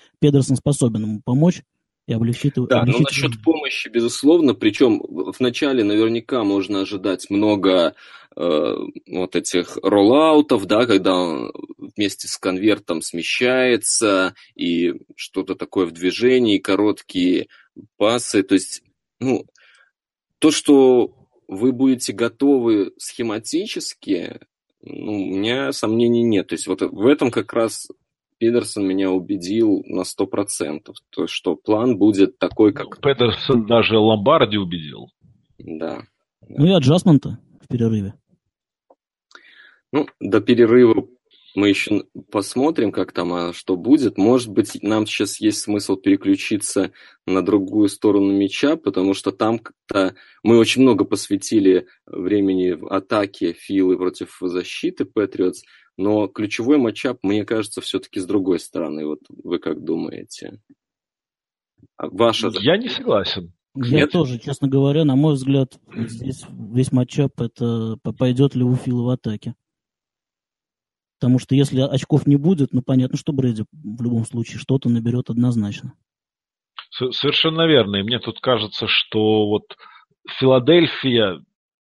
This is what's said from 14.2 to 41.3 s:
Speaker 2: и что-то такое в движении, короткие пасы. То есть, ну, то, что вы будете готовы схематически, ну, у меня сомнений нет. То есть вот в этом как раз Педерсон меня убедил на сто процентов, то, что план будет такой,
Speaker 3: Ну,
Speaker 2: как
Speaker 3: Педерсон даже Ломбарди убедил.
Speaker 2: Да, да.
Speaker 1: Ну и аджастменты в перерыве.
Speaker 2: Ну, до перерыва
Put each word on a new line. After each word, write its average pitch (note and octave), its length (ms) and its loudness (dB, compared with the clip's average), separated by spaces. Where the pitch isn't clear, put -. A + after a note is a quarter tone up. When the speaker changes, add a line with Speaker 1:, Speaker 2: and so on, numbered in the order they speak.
Speaker 2:
и F2 380 -2
что-то - 400 -8
такое F2+ 320 -4
в E2 60 -10
движении, G2+ 680 0
короткие F#2+ 880 -2
пасы. G#2+ 460 0
То G2 120 0
есть, - 280 -2
ну, B2 260 -2
то, D#3 120 4
что C3 640 4
вы A2 240 -2
будете B2+ 420 0
готовы A#2 840 2
схематически, - 1400 -8
ну, - 300 -10
у F#2+ 240 -4
меня B2+ 340 -2
сомнений A#2 520 0
нет. G#2+ 240 0
То - 80 -6
есть - 120 -8
вот F2+ 140 -4
в F#2+ 260 -2
этом C#3+ 240 2
как - 220 -6
раз A2+ 340 -4
Педерсон A2+ 480 0
меня F#2+ 260 0
убедил F#2+ 760 0
на F#2 160 -4
сто - 240 -6
процентов, E2 720 -6
то, F#2 160 -6
что E2 300 -4
план A2 420 0
будет G2 400 4
такой, G#2 340 2
Speaker 3:
Ну, - 60 -6
Speaker 2:
как - 240 -12
Speaker 3:
Педерсон B2 640 0
даже A2 320 4
Ломбарди G#2+ 600 4
убедил. D#2+ 520 -8
Speaker 2:
Да, D#2+ 420 -12
да. - 160 -20
Speaker 1:
Ну C#3+ 80 4
и F#3 60 4
аджастменты D3 640 4
в - 80 -20
перерыве. A2 440 -2
Speaker 2:
Ну, D3 140 -2
до G#2 220 0
перерыва A2+ 640 6